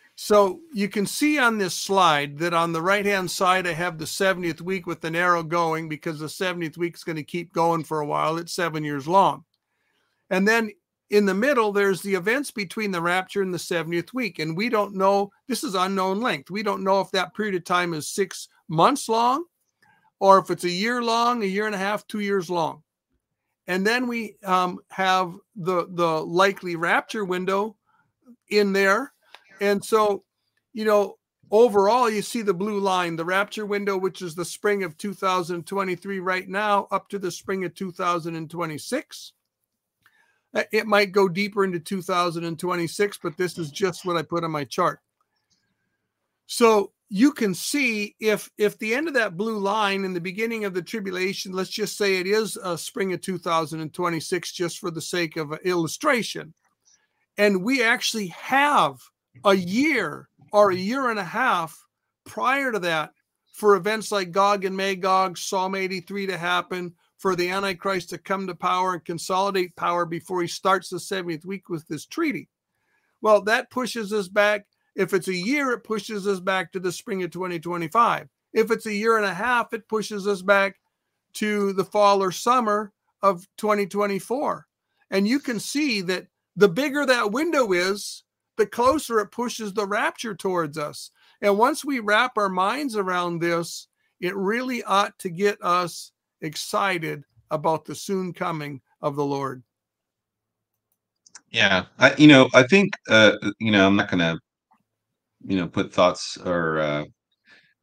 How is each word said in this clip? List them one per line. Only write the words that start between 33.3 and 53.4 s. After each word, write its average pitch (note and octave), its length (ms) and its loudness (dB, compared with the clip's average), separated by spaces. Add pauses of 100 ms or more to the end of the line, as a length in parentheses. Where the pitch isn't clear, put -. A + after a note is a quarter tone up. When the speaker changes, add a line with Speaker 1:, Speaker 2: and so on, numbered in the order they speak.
Speaker 1:
window, G3+ 320 -2
which F#3 240 -4
is E3+ 140 -8
the F3 100 -6
spring G3+ 380 -2
of E3 160 -8
two G3+ 160 -8
thousand F3+ 500 -2
twenty-three G3 540 -6
right F#3 300 -4
now, G3+ 420 0
up G3 200 -4
to G3+ 100 -6
the F3+ 100 -4
spring F#3+ 340 -6
of E3 100 -6
two F#3 180 -8
thousand F3 420 -4
and D#3+ 160 -10
twenty-six. E3 800 -8 (1200)
Uh, A3 200 -2
it G#3+ 160 0
might G3+ 240 4
go G3 160 4
deeper G3+ 360 -2
into F3+ 140 -2
two F#3 240 -6
thousand F3 420 -2
and E3 140 -6
twenty-six, F3+ 640 -2
but E3 140 -8
this F3+ 200 -4
is D#3+ 140 -6
just F3+ 340 -4
what F3 120 -2
I D#3+ 60 -2
put E3+ 200 -4
on D#3+ 80 -4
my D3 140 -4
chart. D#3+ 340 -2 (1500)
So A3 460 4 (160)
you A3+ 220 4
can G3+ 240 -2
see A3 640 -4
if, G#3+ 400 -2
if G#3 200 0
the A3 140 -4
end D4 140 -2
of D4 80 -6
that G#3 220 0
blue A3 220 -4
line G3 460 0
in F#3 100 -4
the E3+ 60 -4
beginning G#3+ 440 -6
of F#3+ 100 -6
the F3+ 80 -4
tribulation, F#3+ 720 -6
let's F#3 180 -4
just G3 260 -6
say G3 200 0
it F3+ 100 -4
is G#3+ 300 0
a F3+ 200 -4
spring F#3+ 360 -6
of E3+ 80 -6
two F#3 180 -6
thousand D#3+ 420 -2